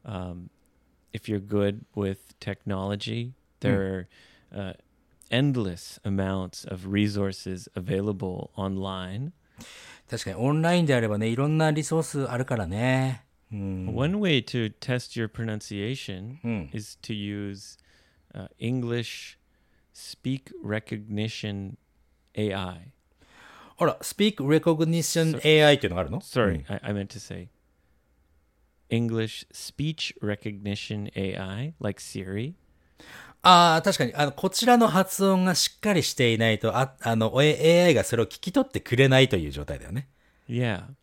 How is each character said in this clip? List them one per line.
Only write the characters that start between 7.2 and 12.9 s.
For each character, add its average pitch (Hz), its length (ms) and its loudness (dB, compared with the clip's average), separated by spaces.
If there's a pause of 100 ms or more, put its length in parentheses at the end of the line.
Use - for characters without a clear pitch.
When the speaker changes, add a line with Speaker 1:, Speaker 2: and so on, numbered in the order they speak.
Speaker 1:
available 95 800 -4
online. 95 760 -6 (760)
Speaker 2:
確 117 140 -8
か - 60 -8
に 95 80 -8
オ 127 160 2
ン 156 80 2
ラ 170 140 4
イ 175 80 6
ン - 20 4
で 139 100 4
あ 120 60 4
れ 113 80 0
ば 104 80 0
ね、 110 100 0
い 117 80 0
ろ 135 120 0
ん 156 100 2
な 156 140 4
リ 151 120 0
ソ 160 160 0
ー 160 40 0
ス 143 200 -4
あ 123 140 -4
る 127 80 -2
か 127 100 -2
ら 107 100 -2
ね。 127 600 0 (260)